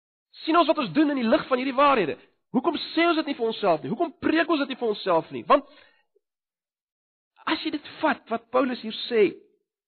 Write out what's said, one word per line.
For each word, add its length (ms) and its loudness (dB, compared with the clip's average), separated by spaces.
sien 160 2
ons 100 4
wat 140 0
ons 100 -6
doen 200 2
in 100 -4
die 80 0
lig 160 2
van 140 0
hierdie 160 -4
waarhede? 400 2
Hoekom 240 0
sê 160 2
ons 140 2
dit 100 -4
nie 60 -8
vir 100 -2
onsself 340 0
nie? 120 -6
Hoekom 260 -2
preek 320 0
ons 140 2
dit 80 -6
nie 60 -12
vir 120 -2
onsself 400 -2
nie? 160 -8
Want 220 2
as 140 -2
jy 140 -6
dit 100 -20
vat 280 0
wat 240 -6
Paulus 300 0
hier 140 -10
sê, 160 4